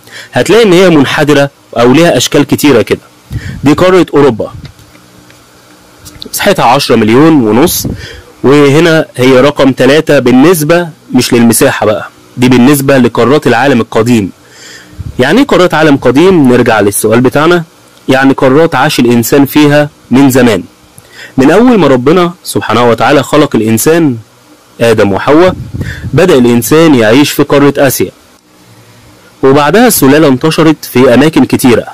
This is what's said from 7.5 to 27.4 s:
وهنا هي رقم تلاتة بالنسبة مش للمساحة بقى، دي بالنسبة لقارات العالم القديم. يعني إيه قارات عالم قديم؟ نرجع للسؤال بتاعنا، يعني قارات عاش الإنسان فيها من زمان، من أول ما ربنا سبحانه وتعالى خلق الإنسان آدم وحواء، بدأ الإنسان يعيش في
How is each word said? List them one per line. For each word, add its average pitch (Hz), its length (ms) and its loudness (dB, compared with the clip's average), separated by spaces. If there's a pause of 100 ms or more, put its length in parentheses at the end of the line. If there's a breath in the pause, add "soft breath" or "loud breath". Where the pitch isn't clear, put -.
وهنا 147 640 2 (100)
هي 127 240 2
رقم 139 320 0
تلاتة 143 460 0
بالنسبة 151 720 2 (260)
مش 123 180 -2
للمساحة 120 540 0
بقى، - 220 -4 (280)
دي 123 120 0
بالنسبة 135 500 2
لقارات 120 480 0
العالم 123 340 0
القديم. 113 500 -2 (880 loud breath)
يعني 147 220 0
إيه 277 60 0
قارات 180 280 0
عالم 151 220 2
قديم؟ 139 560 2
نرجع 113 280 0
للسؤال 107 400 0
بتاعنا، 156 440 0 (440)
يعني 135 240 0
قارات 143 420 0
عاش 143 260 -2
الإنسان 120 460 0
فيها 147 420 0 (220)
من 135 200 2
زمان، 120 320 0 (720 loud breath)
من 131 140 0
أول 226 280 2
ما 160 80 0
ربنا 156 460 0 (120)
سبحانه 117 460 -2
وتعالى 127 320 0
خلق 147 340 -2
الإنسان 117 600 0 (640)
آدم 110 320 0
وحواء، 156 420 0 (580 loud breath)
بدأ 160 260 2
الإنسان 123 560 2
يعيش 120 360 2
في - 120 -2